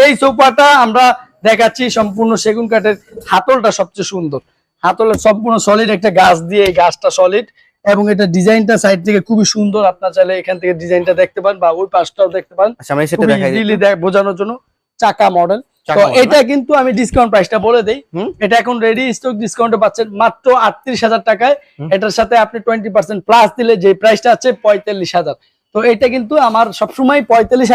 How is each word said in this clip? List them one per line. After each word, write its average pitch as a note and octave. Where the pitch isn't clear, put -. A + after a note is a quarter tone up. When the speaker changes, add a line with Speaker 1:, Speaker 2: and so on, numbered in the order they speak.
Speaker 1:
এই C#4+
সোফাটা C4+
আমরা A#3
দেখাচ্ছি A3
সম্পূর্ণ A3
সেগুন A3
কাঠের, G#3+
হাতলটা G#3+
সবচেয়ে F#3
সুন্দর। D#3
হাতলটা G3+
সম্পূর্ণ A3
সলিড A3
একটা G3+
গাছ F3+
দিয়ে, G3+
এই F#3
গাছটা -
সলিড, F#3+
এবং G3+
এটা G3+
ডিজাইনটা G3+
সাইড G3
থেকে G#3
খুবই A3
সুন্দর। G#3
আপনার F#3
চাইলে F#3
এখান F#3
থেকে F3+
ডিজাইনটা F3
দেখতে F3+
পান G3
বা E3+
ওই F3+
পাশটাও F#3
দেখতে F3+
পান। F#3+
Speaker 2:
আচ্ছা, -
আমরা D3
এই D3+
সেটটা E3+
Speaker 1:
খুবই A3
Speaker 2:
দেখাই G3
দিই। A3
Speaker 1:
ইজিলি G#3+
দেখ-, G3
বোঝানোর G3
জন্য G#3
চাকা G#3
মডেল। F3+
Speaker 2:
চাকা D#3+
Speaker 1:
তো G3+
Speaker 2:
মডেল, B3+
Speaker 1:
এটা G3+
Speaker 2:
না? A#3+
Speaker 1:
কিন্তু C#4+
আমি C4
ডিসকাউন্ট A#3
প্রাইসটা G#3
বলে A3+
দেই। A3
Speaker 2:
হুম। F#3+
Speaker 1:
এটা G#3
এখন A#3+
রেডি A3+
স্টক B3+
ডিসকাউন্টে A3+
পাচ্ছেন A3
মাত্র A3+
আটত্রিশ G#3
হাজার A3
টাকায়। A3+
Speaker 2:
হুম। D3+
Speaker 1:
এটার G3
সাথে A3+
আপনি A3+
টোয়েন্টি A3
পার্সেন্ট G#3
প্লাস A3
দিলে A#3
যে F#3+
প্রাইসটা G#3+
আছে A3
পঁয়তাল্লিশ G3+
হাজার, D3+
তো G#3
এটা A3+
কিন্তু B3+
আমার A3+
সবসময় C4+
পঁয়তাল্লিশ A#3